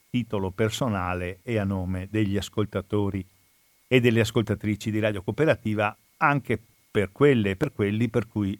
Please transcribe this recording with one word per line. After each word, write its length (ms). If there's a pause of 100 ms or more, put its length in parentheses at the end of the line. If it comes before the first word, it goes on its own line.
titolo 420
personale 920
e 160
a 60
nome 460
degli 260
ascoltatori 880 (600)
e 140
delle 200
ascoltatrici 720
di 80
Radio 240
Cooperativa, 720 (220)
anche 420 (320)
per 220
quelle 380
e 60
per 160
quelli 360
per 200
cui 320